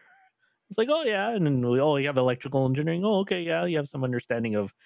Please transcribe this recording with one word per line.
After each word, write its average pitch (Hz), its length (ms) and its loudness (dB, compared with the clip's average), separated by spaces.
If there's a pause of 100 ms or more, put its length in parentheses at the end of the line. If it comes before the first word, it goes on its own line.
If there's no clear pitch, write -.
(720)
It's 202 80 -8
like, 233 120 2
"Oh, 320 140 2
yeah." 214 260 0
And 196 160 0
then 127 220 2
we, 123 120 4
"Oh, 147 160 4
you 139 120 0
have 135 100 -2
electrical 131 480 0
engineering? 156 380 -2
Oh, 208 160 2
okay, 196 220 -2
yeah, 165 240 -2
you 170 120 0
have 143 100 -4
some 135 160 -6
understanding 117 520 -2
of 101 160 -2 (140)